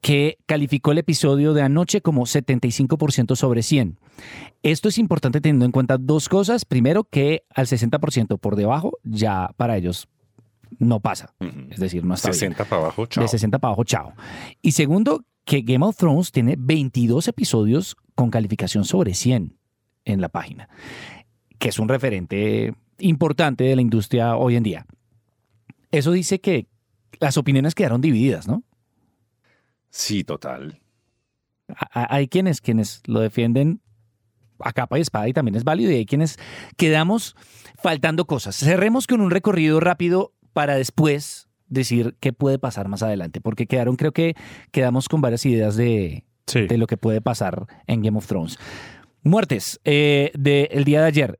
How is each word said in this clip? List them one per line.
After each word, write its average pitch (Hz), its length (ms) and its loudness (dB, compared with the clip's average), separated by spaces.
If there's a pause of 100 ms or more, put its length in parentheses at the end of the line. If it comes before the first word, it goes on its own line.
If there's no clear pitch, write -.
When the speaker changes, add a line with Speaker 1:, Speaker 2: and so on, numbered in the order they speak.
Speaker 1:
que 147 460 2
calificó 147 460 0
el 156 60 4
episodio 151 540 2
de 147 100 4
anoche 160 380 2
como 127 260 2
setenta 127 420 0
y - 20 0
cinco 135 260 2
por 147 140 0
ciento 127 240 2
sobre 120 300 0
cien. 120 340 0 (640)
Esto 156 260 0
es 202 100 -2
importante 151 420 0
teniendo 143 240 4
en 123 80 2
cuenta 131 260 2
dos 139 300 0
cosas. 202 360 2
Primero, 135 400 2
que 147 380 0 (100)
al 135 140 0
sesenta 117 320 0
por 147 140 -2
ciento 107 260 0
por 104 160 -2
debajo 117 480 -2
ya 104 540 -2
para 117 200 0
ellos 90 300 -4 (720)
no 120 220 2
pasa. - 400 -6
Speaker 2:
Ujú. 73 300 -12
Speaker 1:
Es - 100 -10
decir, 87 240 -4
no 90 100 0
está - 140 -2
bien. 92 100 0
Speaker 2:
Sesenta 95 280 -4
para 87 160 -2
abajo, 80 240 -4
chao. - 180 -2
Speaker 1:
De 113 40 0
sesenta 110 300 0
para 135 120 -2
abajo, 107 120 -2
chao. 78 300 -4 (500)
Y 156 100 2
segundo, 208 520 2 (200)
que 139 180 0
Game 127 220 2
of 208 120 0
Thrones 165 340 2
tiene 127 260 2
veintidós 127 680 0
episodios 127 720 0 (180)
con 120 160 0
calificación 104 540 -2
sobre 143 300 0
cien 117 420 -2 (500)
en 98 160 0
la 85 80 -4
página, - 380 -10 (880)
que - 100 -2
es 104 100 -4
un 110 100 0
referente 110 840 -2 (260)
importante 151 640 0
de 131 120 2
la 127 60 2
industria 117 520 0
hoy 120 220 0
en 120 60 2
día. 104 240 -6 (1040)
Eso 151 200 2
dice 185 280 0
que 160 260 0 (540)
las 139 160 0
opiniones 139 380 2
quedaron 127 260 0
divididas, 120 480 0
¿no? 160 140 -2 (1300)
Speaker 2:
Sí, 101 340 -4
total. 71 560 -10 (880)
Speaker 1:
A-, - 340 -10
a-, 120 140 -6
hay 143 120 -2
quienes, 180 320 -2
quienes 110 460 -4
lo 113 140 -2
defienden 120 600 -2 (800)
a 113 120 -8
capa 127 260 -2
y 170 40 0
espada 110 260 -4
y 131 40 -2
también 123 220 0
es 117 100 -2
válido, 185 260 0
y 147 60 2
hay 113 100 0
quienes 151 320 -2 (380)
quedamos 165 580 0 (480)
faltando 160 440 0
cosas. 110 300 -6
Cerremos 190 500 2
con 240 160 2
un 185 80 2
recorrido 170 500 2
rápido 175 520 0 (200)
para 147 220 0
después 147 720 0 (200)
decir 120 520 -2
qué 131 120 -2
puede 135 260 0
pasar 110 300 -6
más 101 140 -4
adelante, 98 380 -4
porque 110 260 -6
quedaron, 127 300 0
creo 147 160 -2
que 165 220 0 (360)
quedamos 127 380 0
con 156 120 0
varias 117 260 0
ideas 110 300 2
de, 110 480 0 (220)
Speaker 3:
Sí. 113 200 0
Speaker 1:
de 113 120 2
lo 113 100 2
que 110 80 -2
puede 110 240 0
pasar 98 460 -4 (200)
en 113 160 0
Game 107 160 0
of 107 80 -8
Thrones. 85 320 -6 (640)
Muertes, 165 600 0
eh, 143 500 4
del 143 500 2
día 147 180 4
de 165 40 6
ayer. 143 340 0